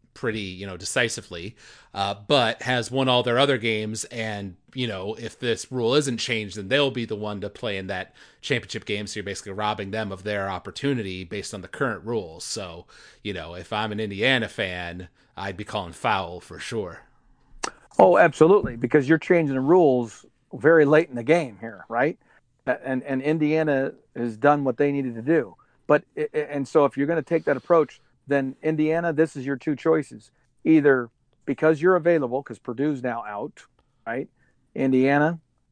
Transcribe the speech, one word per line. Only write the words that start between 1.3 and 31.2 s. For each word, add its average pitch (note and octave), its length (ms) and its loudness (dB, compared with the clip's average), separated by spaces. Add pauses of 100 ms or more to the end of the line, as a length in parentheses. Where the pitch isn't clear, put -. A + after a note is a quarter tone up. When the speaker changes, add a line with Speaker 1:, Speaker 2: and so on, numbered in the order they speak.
Speaker 1:
uh, G2 180 -2 (140)
but A#2+ 340 2
has B2 300 -2
won C3 180 0
all B2 140 4
their A#2+ 160 2
other C#3 180 4
games G#2+ 480 -4
and, G#2 500 -8 (200)
you B2+ 120 -2
know, G2 280 -6
if - 240 -12
this A2+ 320 -4
rule B2 240 2
isn't C3+ 240 2
changed, G#2+ 360 -6
then G2+ 120 -10
they'll C3+ 240 2
be A#2+ 120 -6
the A2 120 -6
one G#2 260 -6
to G2+ 80 -8
play G2+ 280 -8
in F#2+ 100 -8
that F#2+ 260 -8 (280)
championship A#2 440 -6
game. G#2 220 -4
So - 100 -10
you're G#2 80 -6
basically G2 280 -10
robbing G#2 360 -4
them G#2 220 -6
of F#2 120 -12
their G2+ 260 -4
opportunity F#2+ 760 -4
based G2 300 -10
on G2+ 80 -10
the F2 60 -14
current G#2+ 380 -6
rules. F#2 380 -6
So, F2 420 -10 (380)
you G#2 100 -6
know, E2+ 220 -12
if F2+ 180 -12
I'm G#2+ 180 -4
an G#2 80 -6
Indiana A2 480 0
fan, F2+ 600 -8 (280)
I'd F#2+ 220 -8
be G#2+ 80 -8
calling F#2 280 -8
foul F#2+ 460 -4
for D#2+ 200 -16
sure. F#2+ 400 -8 (960)
Speaker 2:
Oh, F#3+ 200 8
absolutely, E3 580 6
because B2 340 2
you're D#3+ 80 6
changing D#3 380 2
the C3 60 0
rules C3+ 640 4 (280)
very D3+ 320 6
late D3+ 240 4
in B2+ 60 -10
the A#2+ 80 -6
game C3+ 360 2
here, G#2 300 -12
right? C3 300 0 (480)
A-, C3 200 -4
and, C3 160 -2
and C3+ 180 -4
Indiana D3+ 720 0 (220)
has A#2 220 -6
done C#3+ 260 4
what C3 140 -2
they C#3+ 140 2
needed C3+ 240 -4
to A2+ 60 -10
do. B2+ 340 0 (320)
But, D3 160 4 (140)
i-, D3+ 160 -4
i-, D#3 60 -6
and C#3+ 280 -4
so D3 180 4
if C3 120 0
you're C#3+ 100 0
gonna E3 140 0
take D#3+ 240 -2
that C#3+ 120 2
approach, D#3 440 2 (260)
then C3+ 360 -2
Indiana, D#3+ 500 0
this D3+ 220 2
is C3 100 -8
your C#3 100 -4
two C#3+ 200 -4
choices. D3 560 -2 (340)
Either C#3+ 440 6 (360)